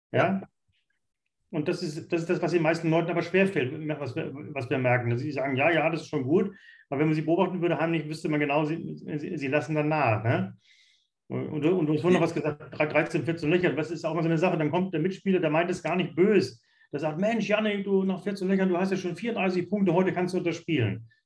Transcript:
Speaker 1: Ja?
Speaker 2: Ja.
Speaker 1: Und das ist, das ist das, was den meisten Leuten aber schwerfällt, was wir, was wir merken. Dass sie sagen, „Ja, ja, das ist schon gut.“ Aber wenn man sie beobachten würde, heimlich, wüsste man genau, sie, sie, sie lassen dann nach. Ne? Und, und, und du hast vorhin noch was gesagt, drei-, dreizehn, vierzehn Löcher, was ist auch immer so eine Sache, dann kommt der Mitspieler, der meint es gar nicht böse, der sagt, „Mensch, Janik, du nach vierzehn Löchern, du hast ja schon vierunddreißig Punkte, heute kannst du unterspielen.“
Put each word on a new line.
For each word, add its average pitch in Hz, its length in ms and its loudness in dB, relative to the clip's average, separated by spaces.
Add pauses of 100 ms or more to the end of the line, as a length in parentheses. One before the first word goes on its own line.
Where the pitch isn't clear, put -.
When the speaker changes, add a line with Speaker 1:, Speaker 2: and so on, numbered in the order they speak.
(120)
Speaker 1:
Ja? 127 120 4
Speaker 2:
Ja. 190 180 0 (1080)
Speaker 1:
Und 156 160 -2
das 180 140 -2
ist, 156 300 -8
das 170 100 0
ist 165 80 -4
das, 170 140 0
was 156 80 -2
den 170 100 2
meisten 160 300 2
Leuten 165 180 2
aber 170 140 0
schwerfällt, 165 500 2 (260)
was 135 160 -6
wir, 156 160 -6 (220)
was 127 160 -6
wir 143 80 0
merken. 123 320 2
Dass 120 120 0
sie 151 100 -4
sagen, 131 240 -2
„Ja, 147 160 2
ja, 160 180 2
das 160 120 -2
ist - 60 -14
schon 139 160 -2
gut.“ 170 280 2 (380)
Aber 139 100 -2
wenn 156 80 4
man 156 80 2
sie 156 80 0
beobachten 175 380 0
würde, 165 180 0
heimlich, 160 280 -2
wüsste 156 220 -6
man 151 100 0
genau, 147 260 2
sie, 160 300 -6 (220)
sie, 170 180 -6
sie 139 120 -4
lassen 151 260 0
dann 151 160 0
nach. 123 340 2
Ne? 165 320 0 (720)
Und, 127 220 -6
und, 147 160 -2
und 175 220 2
du 156 60 2
hast 151 80 0
vorhin 175 180 4
noch 165 60 4
was 156 100 -4
gesagt, 151 420 -6
drei-, 156 80 2
dreizehn, 151 400 0
vierzehn 160 240 -2
Löcher, 170 260 2
was 156 140 -2
ist 165 160 -6
auch 160 80 -2
immer 170 80 0
so 165 80 0
eine 165 80 2
Sache, 170 220 2
dann 151 100 0
kommt 185 240 0
der 156 60 -2
Mitspieler, 190 400 0
der 156 100 2
meint 175 220 2
es - 100 -6
gar 160 140 -2
nicht 151 200 -2
böse, 180 440 4 (320)
der 143 80 -6
sagt, 156 200 -4
„Mensch, 220 280 0
Janik, 208 360 0
du 190 200 2
nach 190 180 -2
vierzehn 196 260 -4
Löchern, 190 220 2
du 170 80 2
hast 190 140 0
ja 185 60 0
schon 170 180 -4
vierunddreißig 185 560 -2
Punkte, 196 220 2
heute 180 200 4
kannst 180 220 -2
du - 20 -2
unterspielen.“ 156 720 -2 (160)